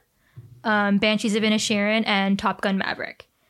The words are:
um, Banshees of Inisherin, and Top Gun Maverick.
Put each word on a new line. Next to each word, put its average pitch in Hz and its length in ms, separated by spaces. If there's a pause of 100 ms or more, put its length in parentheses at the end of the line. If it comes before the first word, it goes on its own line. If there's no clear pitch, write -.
(640)
um, 208 340
Banshees 214 360
of 214 80
Inisherin, 214 640
and 196 320
Top 196 220
Gun 196 180
Maverick. - 480 (240)